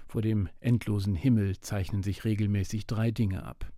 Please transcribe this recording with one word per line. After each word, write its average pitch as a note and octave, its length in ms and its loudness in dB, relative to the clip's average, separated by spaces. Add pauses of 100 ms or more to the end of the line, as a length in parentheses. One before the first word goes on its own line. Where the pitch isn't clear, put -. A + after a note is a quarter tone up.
Vor A#2 140 -2
dem G#2+ 260 2 (120)
endlosen G#2 540 2
Himmel G2+ 460 2
zeichnen G2 420 -2
sich F#2+ 220 -4
regelmäßig G#2 640 0
drei A2+ 240 0
Dinge G#2 340 0
ab. - 340 -8